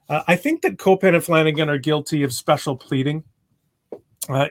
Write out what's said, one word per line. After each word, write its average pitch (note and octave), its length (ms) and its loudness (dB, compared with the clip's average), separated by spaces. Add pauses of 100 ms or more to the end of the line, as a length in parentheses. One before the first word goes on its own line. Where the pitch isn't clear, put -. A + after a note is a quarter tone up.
(100)
Uh, D3+ 160 -2
I F3+ 100 4
think D#4 260 -2
that C4 160 -2
Copan F#3+ 360 4
and E3 100 2
Flanagan D#3 460 2
are C#3+ 80 0
guilty D3 460 -2
of B2+ 80 -2
special C#3+ 440 -2
pleading, D3 460 -2 (1080)
uh, C#3 220 0